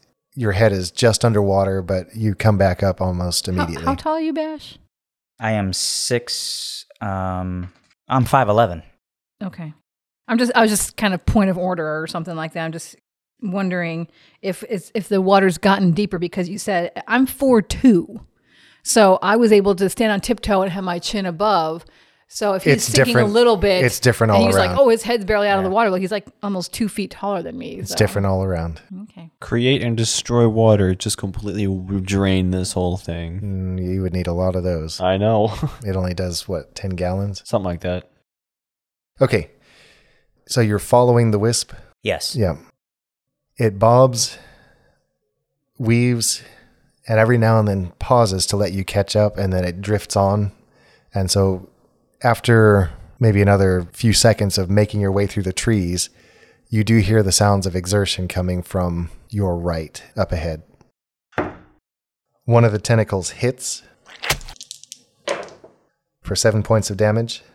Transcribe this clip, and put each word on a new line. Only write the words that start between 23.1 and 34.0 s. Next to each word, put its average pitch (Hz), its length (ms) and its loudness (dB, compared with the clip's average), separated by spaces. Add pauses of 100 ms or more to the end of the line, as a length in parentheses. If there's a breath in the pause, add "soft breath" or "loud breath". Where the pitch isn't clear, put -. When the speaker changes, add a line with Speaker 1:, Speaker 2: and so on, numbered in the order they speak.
Speaker 2:
little 233 240 4
bit, 185 260 2
Speaker 1:
It's 123 160 0
different 117 320 2
Speaker 2:
and 101 80 6
Speaker 1:
all 113 80 6
Speaker 2:
he's 98 80 4
like, 92 140 4
Speaker 1:
around. 90 100 0
Speaker 2:
"Oh, 262 80 6
his 226 160 4
head's 220 220 -2
barely 208 240 0
out 196 80 2
of 190 80 0
the 185 40 -2
Speaker 3:
Yeah. 190 40 -2
Speaker 2:
water." 220 180 2
Well, 185 80 0
he's, 185 140 -4
like, 202 120 -4 (160)
almost 196 320 -6
two 220 140 -2
feet - 240 -6
taller 196 300 -6
than 82 160 -10
me, 82 160 -12
Speaker 1:
It's 92 180 -12
Speaker 2:
so. - 60 -10
Speaker 1:
different 101 280 0
all 95 160 0
around. 85 380 -4 (240)
Speaker 2:
Okay. 165 260 -20 (120)
Speaker 4:
Create 120 420 0
and 117 140 -2
destroy 117 500 0
water. 107 480 4
Just - 220 -6
completely 101 480 -6
w-, 95 340 -4
drain 95 520 0
this 92 200 -4
whole 90 240 -2
thing. 85 460 -8 (360)
Speaker 1:
Mm, 92 80 -4
you 95 160 -2